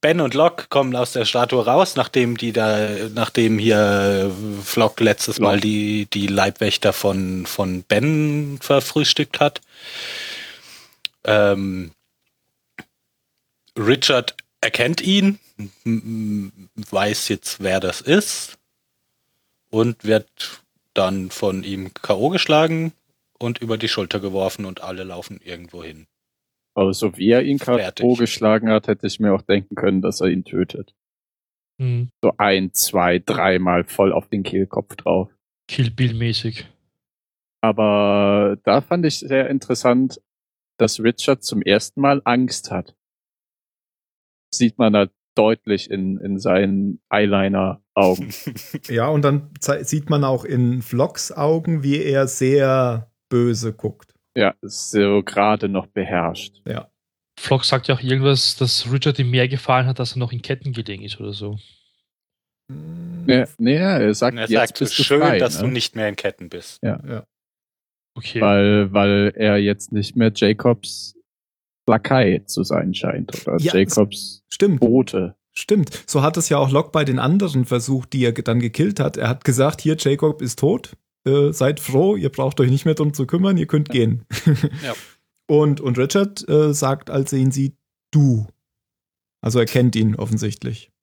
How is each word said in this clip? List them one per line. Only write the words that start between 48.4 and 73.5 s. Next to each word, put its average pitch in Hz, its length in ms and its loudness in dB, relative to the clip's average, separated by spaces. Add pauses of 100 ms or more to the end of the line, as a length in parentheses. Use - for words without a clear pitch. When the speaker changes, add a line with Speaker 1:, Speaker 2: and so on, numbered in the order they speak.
Speaker 1:
<laughs> - 280 -14
Speaker 4:
Ja, 120 200 0
und 151 140 2
dann 143 360 2
zei-, 143 240 -2
sieht 147 280 -4
man 147 120 2
auch 131 220 0
in 123 380 0
Flocks - 500 -4
Augen, 160 500 0
wie 139 180 0
er 139 280 0
sehr 131 840 2 (180)
böse 117 440 0
guckt. - 420 -10 (220)
Speaker 2:
Ja, 104 260 2
so 101 600 0
gerade 104 440 0
noch 95 180 -4
beherrscht. 87 800 -6
Speaker 4:
Ja. - 240 -10 (500)
Speaker 3:
Flock - 240 0
sagt - 240 0
ja 135 60 2
auch 123 60 -4
irgendwas, 131 560 0
dass 120 360 -2
Richard 139 260 0
ihm 123 120 0
mehr 127 180 2
gefallen 127 380 0
hat, 131 120 -2
dass 127 180 -6
er - 20 -4
noch 120 140 -4
in 117 100 -10
Ketten 135 300 -6
gelegen 104 320 -10
ist 101 160 -14
oder 104 120 -10
so. 104 240 -10 (1120)
Speaker 4:
Hm. 170 560 -14
Speaker 2:
Nee, 127 180 4 (140)
nee, 123 180 2
er 156 380 2
sagt, 123 200 0
Speaker 1:
Und 120 40 -8
er 113 100 -4
Speaker 2:
„Jetzt 113 220 2
Speaker 1:
sagt, - 80 -16
Speaker 2:
bist - 200 -2
du 143 60 2
Speaker 1:
„Schön, 143 160 2
Speaker 2:
frei“, 135 180 4
Speaker 1:
dass 82 180 0
Speaker 2:
ne? 85 60 -4
Speaker 1:
du 117 60 -2
nicht 123 280 -4
mehr 107 120 -2
in 101 80 -6
Ketten 92 320 -6
bist.“ - 340 -16
Speaker 2:
Ja. 113 240 -4
Speaker 4:
Ja. 120 180 -12 (920)
Speaker 3:
Okay. - 240 -8
Speaker 2:
Weil, 101 520 4
weil 101 440 4
er 104 220 2
jetzt 101 340 -2
nicht 104 240 -4
mehr 113 180 4
Jacobs - 800 0 (720)
Lakai 110 600 2
zu - 180 -4
sein 87 300 -2
scheint. - 520 -6
Oder 85 140 -2